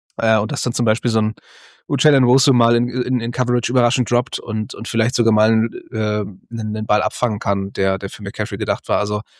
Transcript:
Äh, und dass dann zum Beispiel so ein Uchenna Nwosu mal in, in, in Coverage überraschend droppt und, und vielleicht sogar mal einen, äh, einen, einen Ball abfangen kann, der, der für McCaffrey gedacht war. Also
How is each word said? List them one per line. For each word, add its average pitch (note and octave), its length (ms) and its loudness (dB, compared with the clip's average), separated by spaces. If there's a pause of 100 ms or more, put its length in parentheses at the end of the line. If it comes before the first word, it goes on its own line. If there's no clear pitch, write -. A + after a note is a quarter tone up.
(160)
Äh, A2 220 2
und A2 120 -2
dass - 120 -6
dann A#2 100 -2
zum A#2+ 120 -2
Beispiel A2+ 260 0
so A2 100 2
ein G#2+ 140 0 (540)
Uchenna C#3+ 300 4
Nwosu C3 340 4
mal A#2 220 4
in, A#2+ 140 2
in, B2 320 -2
in A#2 100 -4
Coverage B2 400 -2
überraschend B2 400 2
droppt B2 300 0
und, G#2+ 340 -6
und G#2+ 140 -10
vielleicht A2+ 260 0
sogar A2+ 180 2
mal G#2+ 200 4
einen, A2+ 200 0 (200)
äh, G#2+ 320 -2 (260)
einen, G#2+ 260 -4
einen G#2+ 100 -4
Ball G#2 160 2
abfangen A2 360 -2
kann, G2 340 -2
der, G2 260 0
der G2 120 -8
für - 140 -12
McCaffrey G2+ 340 -6
gedacht G#2 300 -4
war. G2+ 100 0
Also G#2 220 -2 (180)